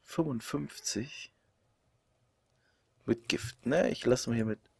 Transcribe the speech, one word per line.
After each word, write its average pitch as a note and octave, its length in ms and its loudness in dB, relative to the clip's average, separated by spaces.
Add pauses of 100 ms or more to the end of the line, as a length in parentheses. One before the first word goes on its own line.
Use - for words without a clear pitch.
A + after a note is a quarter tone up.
Fünfundfünfzig. - 1300 -4 (1700)
Mit - 220 0
Gift, - 380 -4
ne? D3 240 4
Ich - 160 -2
lasse A#2+ 240 4
mal A#2 80 2
hier A2 80 2
mit A2 160 -2 (180)